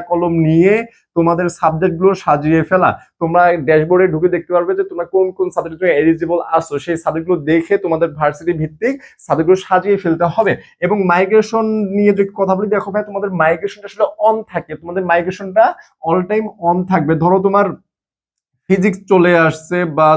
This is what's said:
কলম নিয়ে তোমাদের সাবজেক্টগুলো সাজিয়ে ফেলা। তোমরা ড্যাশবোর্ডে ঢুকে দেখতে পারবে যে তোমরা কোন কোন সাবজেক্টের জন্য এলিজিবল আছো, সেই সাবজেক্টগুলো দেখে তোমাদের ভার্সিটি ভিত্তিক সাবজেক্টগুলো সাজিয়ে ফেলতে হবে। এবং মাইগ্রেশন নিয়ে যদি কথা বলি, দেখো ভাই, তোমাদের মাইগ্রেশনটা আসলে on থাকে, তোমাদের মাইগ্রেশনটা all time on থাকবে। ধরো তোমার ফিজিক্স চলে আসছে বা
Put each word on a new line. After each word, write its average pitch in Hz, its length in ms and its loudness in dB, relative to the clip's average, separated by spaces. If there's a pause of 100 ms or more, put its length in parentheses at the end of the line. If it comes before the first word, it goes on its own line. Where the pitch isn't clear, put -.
কলম 175 240 0 (140)
নিয়ে 170 260 4 (440)
তোমাদের 170 300 2 (120)
সাবজেক্টগুলো 170 520 0 (120)
সাজিয়ে 156 460 2
ফেলা। 180 200 2 (320)
তোমরা 170 200 2 (260)
ড্যাশবোর্ডে 165 460 4
ঢুকে 165 220 0
দেখতে 175 180 -4
পারবে 175 260 0
যে 190 100 0
তোমরা 170 240 -8
কোন 190 120 2 (120)
কোন 185 180 -2
সাবজেক্টের 165 260 -6
জন্য 165 200 2
এলিজিবল 165 380 0 (180)
আছো, 160 160 -4 (120)
সেই 170 180 -4
সাবজেক্টগুলো 165 360 -2 (120)
দেখে 165 240 0 (100)
তোমাদের 165 320 0
ভার্সিটি 156 440 -2
ভিত্তিক 208 320 -4 (320)
সাবজেক্টগুলো 165 420 2
সাজিয়ে 190 360 0
ফেলতে 165 220 0 (100)
হবে। 196 180 0 (320)
এবং 202 120 0 (140)
মাইগ্রেশন 214 540 2 (320)
নিয়ে 208 200 4
যদি 196 120 -2 (100)
কথা 190 180 0
বলি, 202 180 -4
দেখো 196 180 -4
ভাই, 208 160 -2
তোমাদের 196 200 -6 (120)
মাইগ্রেশনটা 190 500 -2
আসলে 208 140 -2 (220)
on 220 80 2 (160)
থাকে, 165 200 -8 (100)
তোমাদের 175 300 -6
মাইগ্রেশনটা 185 520 0 (440)
all 180 120 2 (100)
time 214 180 -2 (220)
on 175 80 2 (140)
থাকবে। 160 220 2 (100)
ধরো 185 240 4
তোমার 196 200 2 (1000)
ফিজিক্স 190 300 0 (120)
চলে 180 200 4 (160)
আসছে 160 300 -4 (200)
বা 156 200 4